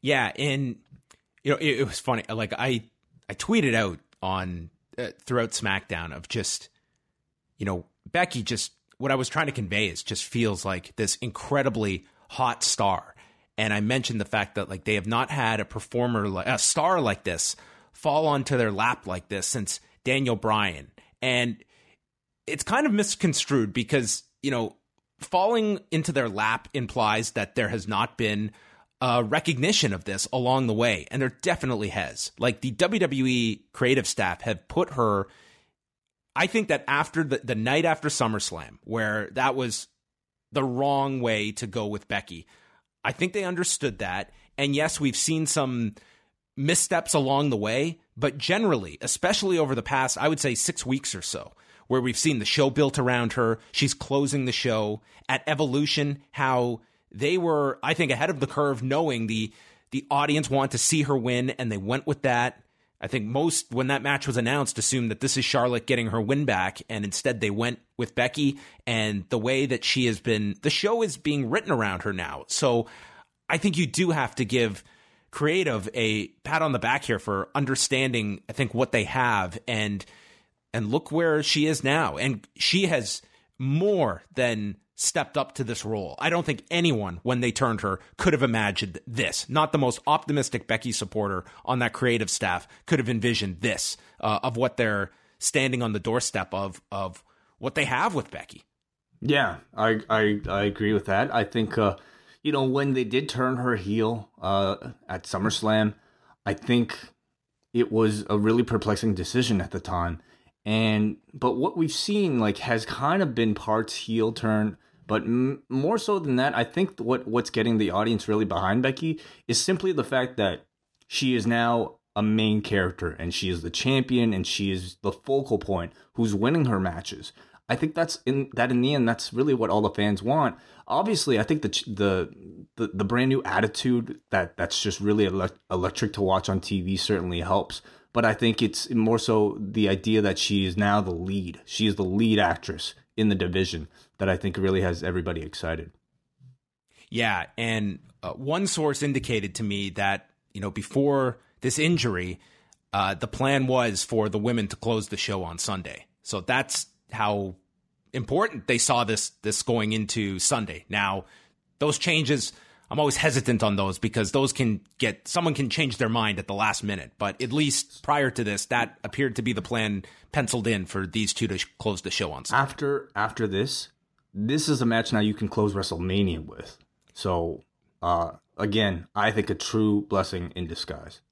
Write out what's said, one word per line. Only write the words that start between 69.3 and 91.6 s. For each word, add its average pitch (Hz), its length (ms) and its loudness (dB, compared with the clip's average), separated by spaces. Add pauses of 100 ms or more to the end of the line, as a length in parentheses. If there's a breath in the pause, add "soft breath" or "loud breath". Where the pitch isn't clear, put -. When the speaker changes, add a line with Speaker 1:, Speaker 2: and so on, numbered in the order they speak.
Speaker 1:
way 131 280 2
that 127 180 -2
she 127 220 2
has 110 140 0
been, 107 420 0
the 143 80 2
show 226 320 2
is 180 140 -2
being 143 340 0
written 208 200 -2
around 104 320 0
her 101 100 -2
now. 73 340 -6
So 120 400 2 (640 loud breath)
I 165 100 0
think 180 180 2
you 170 100 2
do 170 240 2
have 143 260 0
to 127 80 0
give 113 380 0 (480 soft breath)
creative 147 600 0
a 107 360 0 (160)
pat 160 180 0
on 131 100 2
the 123 60 0
back 127 260 0
here 110 140 0
for 98 360 -2
understanding, 127 920 0
I - 40 -12
think, 131 200 -2
what 127 180 0
they 113 140 2
have, 107 540 0 (100)
and, 104 360 -2 (680 loud breath)
and 110 180 -2
look 147 220 -2
where 156 300 2
she 147 240 2
is 156 180 0
now. 135 320 2
And 120 300 -2 (100)
she 190 300 2
has 131 340 -2 (380 soft breath)
more 143 640 2 (120)
than 107 440 -2 (180)
stepped - 400 -2
up - 200 -4
to 135 80 -2
this 110 200 -6
role. 104 360 -4
I 156 100 2
don't 170 160 0
think 143 240 -4
anyone, 120 540 0
when 123 160 2
they 123 100 2
turned 113 300 0
her, 95 180 -2 (180 loud breath)
could 185 160 2
have 135 120 2
imagined 107 640 0
this. 110 400 -4
Not 156 240 0
the 156 60 4
most 127 280 2
optimistic 147 640 0
Becky 113 240 -2
supporter 101 520 -4 (200 loud breath)